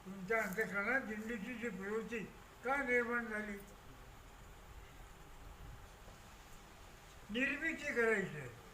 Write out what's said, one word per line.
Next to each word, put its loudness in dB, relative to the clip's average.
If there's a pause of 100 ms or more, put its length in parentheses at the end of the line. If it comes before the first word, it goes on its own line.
तुमच्या 2
अंतःकरणात 4
दिंडीची -2
जी -2
प्रवृत्ती 0 (460)
का 6
निर्माण 4
झाली? -2 (3750)
निर्मिती 4
करायची 6
आहे. -6 (120)